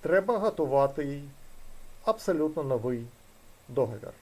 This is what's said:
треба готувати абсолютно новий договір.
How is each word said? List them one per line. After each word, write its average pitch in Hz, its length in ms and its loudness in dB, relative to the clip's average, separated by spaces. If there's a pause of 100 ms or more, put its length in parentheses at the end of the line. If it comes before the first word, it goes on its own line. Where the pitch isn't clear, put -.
треба 190 380 2
готувати 143 840 2 (800)
абсолютно 160 580 2
новий 123 440 -2 (640)
договір. 120 520 -2